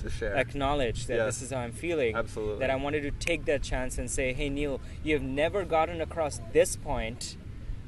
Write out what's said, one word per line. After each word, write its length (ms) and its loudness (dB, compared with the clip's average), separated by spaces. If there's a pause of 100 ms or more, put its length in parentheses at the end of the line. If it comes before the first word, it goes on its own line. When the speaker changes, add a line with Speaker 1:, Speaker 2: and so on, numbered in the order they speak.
Speaker 1:
To 80 -4
share. 240 0
Speaker 2:
acknowledge 720 2
that 80 2
Speaker 1:
Yes. 100 4
Speaker 2:
this 160 -2
is 100 -8
how 80 -2
I'm 120 -6
feeling, 440 0
Speaker 1:
Absolutely. 440 -2
Speaker 2:
that 100 2
I 60 2
wanted 260 0
to 80 -2
take 360 -2
that 160 2
chance 360 -2
and 120 -4
say, 220 0
"Hey, 160 0
Neil, 320 -2 (240)
you 100 2
have 80 2
never 420 0
gotten 360 2
across 400 -2 (120)
this 240 6
point 600 -4 (520)